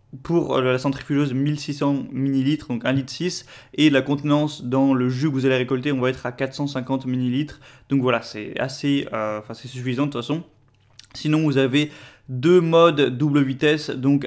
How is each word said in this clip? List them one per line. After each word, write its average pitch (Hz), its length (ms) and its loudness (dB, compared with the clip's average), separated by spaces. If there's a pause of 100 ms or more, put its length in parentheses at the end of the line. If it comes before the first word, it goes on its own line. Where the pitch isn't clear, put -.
(240)
pour, 160 320 0
euh, 131 60 2
la 127 160 2
centrifugeuse, 139 540 -2
mille 143 280 -2
six 143 140 -8
cents 143 360 -2
millilitres, 135 560 -2
donc 117 180 -6
un 127 60 0
litre 135 220 -2
six, - 340 -6 (280)
et 151 140 6
la 135 140 4
contenance 147 600 -2
dans 135 280 2
le 127 160 2
jus 127 200 0
que 135 60 -2
vous 131 120 0
allez 131 120 4
récolter, 127 340 -2
on 131 80 -2
va 127 100 2
être 127 160 -6
à 123 60 -6
quatre 135 220 -6
cent 143 120 -4
cinquante 131 400 -4
millilitres, 127 540 -2 (280)
donc 139 140 2
voilà, 120 180 2
c'est - 380 -12
assez, 139 540 -2
euh, 107 260 -4
enfin, 113 160 -14
c'est - 140 -18
suffisant 127 380 -4
de 143 40 -4
toute 120 120 -8
façon. 160 200 -4 (720)
Sinon, 156 300 0
vous 139 120 2
avez 135 340 2 (380)
deux 151 320 4
modes 165 560 4
double 147 240 2
vitesse, 147 480 0
donc 139 380 2